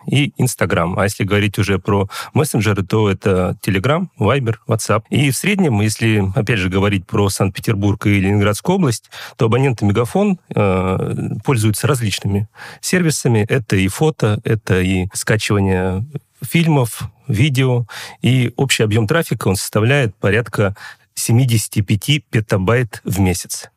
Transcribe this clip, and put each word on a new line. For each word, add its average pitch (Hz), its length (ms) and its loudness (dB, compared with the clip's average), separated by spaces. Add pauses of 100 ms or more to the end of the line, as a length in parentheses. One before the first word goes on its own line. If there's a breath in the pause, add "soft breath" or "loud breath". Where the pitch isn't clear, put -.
и 139 280 2
Instagram. 90 600 0
А 98 60 2
если - 180 -2
говорить 101 340 0
уже 98 220 0
про 98 300 0 (260 loud breath)
мессенджеры, 107 480 0
то 110 260 0
это 92 560 0
Telegram, 127 440 0 (100)
Viber, 113 380 0 (100)
WhatsApp. 110 420 -2
И 131 220 0
в - 60 -4
среднем, 170 440 0
если, 107 440 0 (100)
опять 120 240 0
же, 92 100 -2
говорить 95 380 0
про 101 220 0
Санкт-Петербург 101 800 -2
и 101 140 4
Ленинградскую 104 560 0
область, 151 320 -2 (280 loud breath)
то 120 100 2
абоненты 120 380 2
"Мегафон", 123 560 0 (120)
э, 92 640 0 (300)
пользуются 110 420 0
различными 107 640 -2 (320 loud breath)
сервисами. 131 680 2
Это 107 280 0
и 95 100 4
фото, 107 560 0
это 104 380 0
и 92 340 0
скачивание 98 880 0 (380)
фильмов, 151 600 0 (260)
видео. 123 580 2 (340 loud breath)
И 123 360 2
общий - 260 0
объём 107 240 2
трафика, 156 400 -2
он 95 100 2
составляет 117 600 0
порядка 104 580 0 (420 loud breath)
семидесяти 117 640 0
пяти 120 500 0
петабайт 113 760 0
в 90 140 -2
месяц. - 580 -2